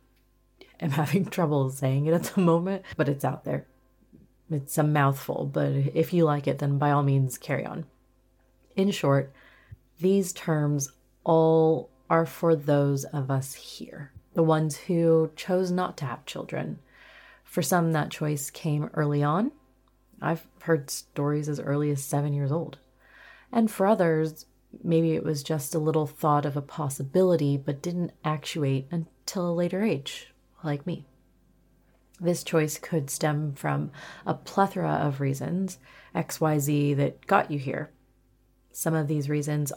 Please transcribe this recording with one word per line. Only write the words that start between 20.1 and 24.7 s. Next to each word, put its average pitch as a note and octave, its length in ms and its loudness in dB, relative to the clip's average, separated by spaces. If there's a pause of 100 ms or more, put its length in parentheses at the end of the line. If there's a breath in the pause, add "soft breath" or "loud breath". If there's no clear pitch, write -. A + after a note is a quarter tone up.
I've D#3+ 260 -4 (140)
heard D#3 280 0
stories D3 600 -4
as D3 100 -4
early D3 300 0
as C#3 140 -2
seven C#3+ 300 -2
years C#3+ 180 0
old. - 260 -4 (760 loud breath)
And A3+ 200 2
for F#3+ 160 2
others, D#3+ 580 2 (380)